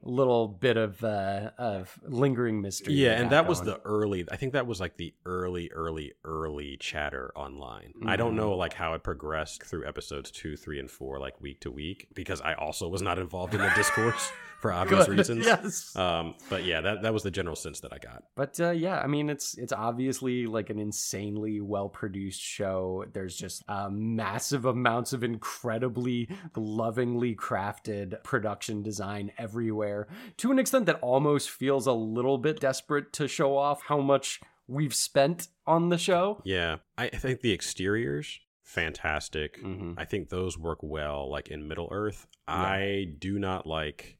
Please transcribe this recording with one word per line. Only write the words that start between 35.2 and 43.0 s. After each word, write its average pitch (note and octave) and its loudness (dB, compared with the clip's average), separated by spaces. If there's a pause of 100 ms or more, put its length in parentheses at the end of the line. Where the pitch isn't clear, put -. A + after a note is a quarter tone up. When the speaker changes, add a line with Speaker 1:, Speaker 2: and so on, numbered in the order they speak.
Speaker 1:
on E3+ 6
the F3 4
show. F#3 2
Speaker 2:
Yeah. E2+ 2 (200)
I, A#2+ 0
I - -4
think B2+ -2
the A2+ 4
exteriors, A2+ 0 (240)
fantastic. D#2 -2
Speaker 1:
Mm-hmm. F#2 -8
Speaker 2:
I D#2+ -6
think F2+ -4
those F#2 -2
work D#2+ -4
well, D2 -4
like, C#2+ -6
in D2+ -8
Middle-earth. F2 -6 (200)
Speaker 1:
Yeah. D#2+ -2
Speaker 2:
I G2 2 (140)